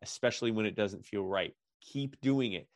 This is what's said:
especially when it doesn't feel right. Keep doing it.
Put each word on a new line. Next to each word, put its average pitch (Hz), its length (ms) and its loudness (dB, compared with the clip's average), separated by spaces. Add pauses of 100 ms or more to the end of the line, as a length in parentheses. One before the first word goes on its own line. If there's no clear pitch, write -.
especially - 500 0
when 110 140 2
it 101 100 -2
doesn't 101 300 -2
feel 101 200 -2
right. 92 300 -2 (240)
Keep 139 400 -8
doing 135 340 2
it. 85 220 -8